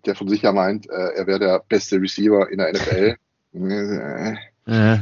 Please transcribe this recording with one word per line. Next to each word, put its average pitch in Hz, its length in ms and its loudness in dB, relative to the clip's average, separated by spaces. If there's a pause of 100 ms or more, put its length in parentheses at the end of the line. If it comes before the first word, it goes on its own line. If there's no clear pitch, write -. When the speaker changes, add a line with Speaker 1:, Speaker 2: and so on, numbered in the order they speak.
Speaker 1:
der 98 100 -2
von 98 120 -6
sich 104 160 0
ja 107 80 4
meint, 98 380 0
äh, 92 260 -4
er 92 100 -4
wäre 95 140 0
der 92 280 2
beste 98 320 0
Receiver 101 520 2
in 95 80 -6
der 85 100 0
N 87 60 -4
F 92 160 -2
L. 104 260 2 (180)
Speaker 2:
<laughs> - 180 -20
Speaker 1:
Äh, 95 800 -6 (320)
Speaker 2:
Ja, 113 340 4